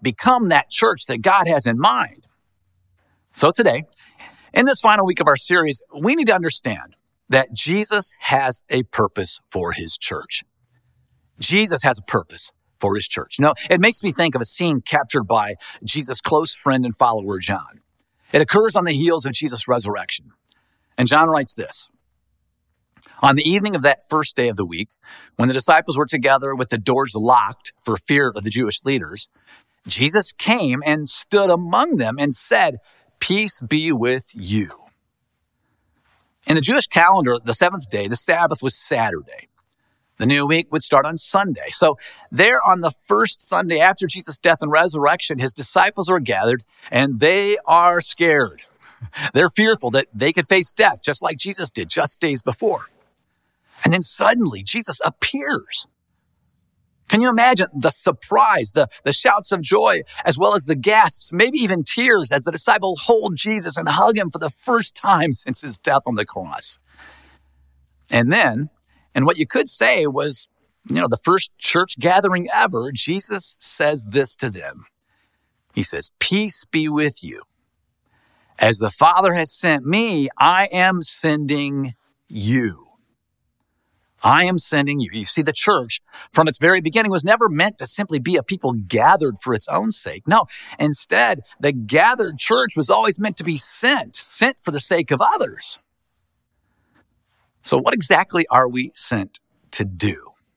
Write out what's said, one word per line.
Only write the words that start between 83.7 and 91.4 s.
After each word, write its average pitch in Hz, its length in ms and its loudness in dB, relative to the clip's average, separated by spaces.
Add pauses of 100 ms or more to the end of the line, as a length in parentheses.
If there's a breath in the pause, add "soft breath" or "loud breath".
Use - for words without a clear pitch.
"I 143 220 6
am 180 140 0
sending 143 420 -2
you." 113 120 -4
You 110 120 -8
see, - 180 -2
the 147 100 0
church 143 480 0 (320 loud breath)
from 160 160 4
its 160 100 -4
very 185 220 4
beginning 202 300 0
was 175 140 -2
never 220 240 2
meant 180 300 0
to 147 80 -8
simply 190 320 -4
be 160 180 -2
a 139 60 0
people 147 300 -4
gathered 120 640 2
for 123 160 -4
its 104 140 -4
own 208 220 -2
sake. 90 360 -6
No, 196 200 4 (320 loud breath)
instead, 180 640 0 (180 soft breath)